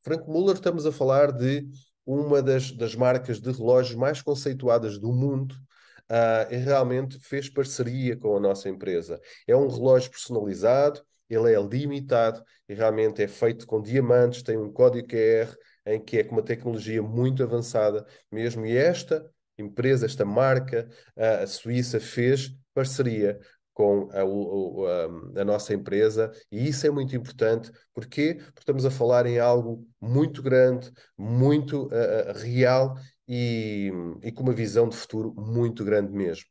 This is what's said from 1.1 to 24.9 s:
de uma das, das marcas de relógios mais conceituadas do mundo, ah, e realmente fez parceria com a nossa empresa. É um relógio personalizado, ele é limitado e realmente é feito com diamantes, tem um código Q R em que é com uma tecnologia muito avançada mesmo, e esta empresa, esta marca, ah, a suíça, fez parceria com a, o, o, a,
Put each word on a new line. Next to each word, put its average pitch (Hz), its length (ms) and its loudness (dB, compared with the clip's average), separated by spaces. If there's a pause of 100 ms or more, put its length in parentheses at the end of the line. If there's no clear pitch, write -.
de 131 340 -2 (400)
uma 143 340 2
das, 131 320 0
das 110 220 -6
marcas 123 440 0
de 127 140 -6
relógios 123 420 2
mais 135 280 -2
conceituadas 123 760 0
do 113 140 -4
mundo, 135 420 -2 (540)
ah, 113 420 2
e 120 60 -4
realmente 131 640 0
fez 139 300 -8
parceria 127 680 -2
com 107 180 0
a 101 60 2
nossa 98 300 0
empresa. 90 500 -6 (260)
É 117 80 4
um 135 140 4
relógio 127 420 2
personalizado, 117 920 0 (260)
ele 113 240 4
é 104 80 6
limitado 123 840 0 (240)
e 104 60 -14
realmente 110 500 2
é 101 60 0
feito 117 380 -2
com 110 160 -2
diamantes, 123 600 2
tem 110 140 -2
um 104 160 -6
código 120 340 4
Q 117 120 -4
R 113 320 2 (340)
em 107 180 -2
que 117 140 -4
é 104 80 2
com 113 120 -4
uma 107 60 0
tecnologia 110 600 -6
muito 127 400 0
avançada 117 640 0 (260)
mesmo, 113 320 -4
e 113 100 -2
esta 160 480 0 (360)
empresa, 113 480 0
esta - 180 -2
marca, 123 640 0 (260)
ah, 110 260 2
a 98 60 -2
suíça, 120 540 -4
fez 127 540 -2 (180)
parceria 127 680 -2 (360)
com 101 380 2
a, 95 120 0
o, 95 560 -4
o, 95 60 -2
a, 87 560 -4